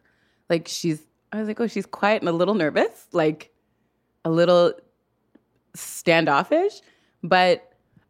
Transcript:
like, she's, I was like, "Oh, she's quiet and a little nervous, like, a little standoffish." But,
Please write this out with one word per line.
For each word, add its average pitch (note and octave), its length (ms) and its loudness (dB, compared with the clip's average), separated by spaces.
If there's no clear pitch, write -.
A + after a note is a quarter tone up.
like, E3+ 180 -2
she's, D#3 340 -4
I G#3 80 -8
was G#3+ 80 -6
like, G#3+ 120 -8
"Oh, A#3 80 -2
she's G3+ 180 -6
quiet G#3 360 -2
and - 80 -2
a E3 40 0
little F3+ 220 0
nervous, F#3 560 -2
like, D#3 400 -2
a E3 60 -4
little F3 440 4
standoffish." E3 1040 -2
But, F3+ 480 2